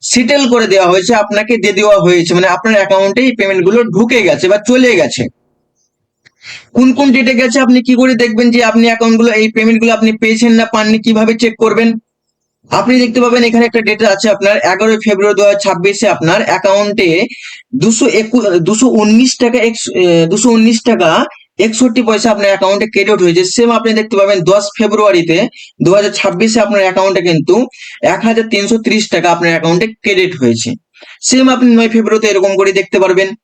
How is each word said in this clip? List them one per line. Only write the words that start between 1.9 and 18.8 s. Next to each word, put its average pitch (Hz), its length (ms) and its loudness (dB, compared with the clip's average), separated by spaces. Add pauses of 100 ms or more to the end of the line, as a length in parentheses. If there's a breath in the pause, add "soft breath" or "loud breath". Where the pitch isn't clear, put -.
হয়েছে, 170 300 2
মানে 185 140 0
আপনার 180 280 -2
অ্যাকাউন্টে 196 460 0
এই 254 160 0
পেমেন্ট 196 280 -2
গুলো 214 140 2 (140)
ঢুকে 233 280 0
গেছে 165 260 0
বা 202 100 2 (100)
চলে 247 280 2
গেছে। 135 280 -2 (1500 loud breath)
কোন 247 200 4
কোন 277 180 0
ডেটে 254 220 2
গেছে 247 260 0
আপনি 247 220 4
কি 254 140 0
করে 254 200 2
দেখবেন 233 360 0
যে 240 120 0
আপনি 226 240 2
অ্যাকাউন্ট 226 300 0
গুলো, 233 140 2
এই 214 220 0
পেমেন্ট 226 260 0
গুলো 226 140 0
আপনি 220 240 0
পেয়েছেন 226 360 0
না 226 200 2
পাননি, 214 260 0
কিভাবে 220 400 0
চেক 226 180 -2
করবেন? 226 320 0 (840)
আপনি 202 280 0
দেখতে 247 220 0
পাবেন 240 220 2
এখানে 233 220 2
একটা 226 160 -2
ডেট 214 220 -4
আছে 202 260 0
আপনার 202 260 0 (100)
এগারোই 214 380 0
ফেব্রুয়ারি 202 340 0
দু 202 60 0
হাজার 202 200 2
ছাব্বিশে 196 440 -2
আপনার 165 360 0
অ্যাকাউন্টে 202 680 0 (640 loud breath)
দুশো 220 320 0 (160)
একুশ, 220 220 -2 (160)
দুশো 214 280 0 (140)